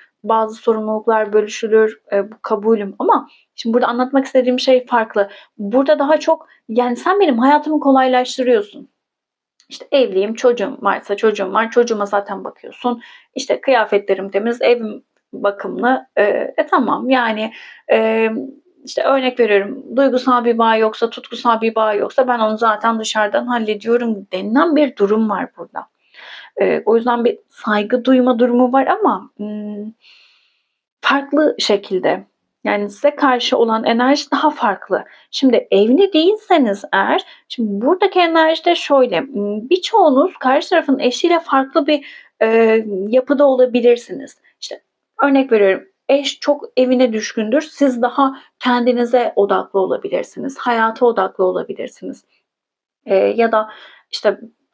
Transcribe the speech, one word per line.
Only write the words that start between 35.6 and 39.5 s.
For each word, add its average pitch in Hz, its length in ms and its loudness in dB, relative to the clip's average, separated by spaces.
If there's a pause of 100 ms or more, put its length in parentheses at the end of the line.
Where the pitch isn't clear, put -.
evli 254 420 4
değilseniz 311 800 0
eğer, 214 280 0 (280)
şimdi 208 360 -4
buradaki 370 340 0
enerji 330 460 0
de 339 100 2
şöyle, 247 460 2
hmm, 214 480 -6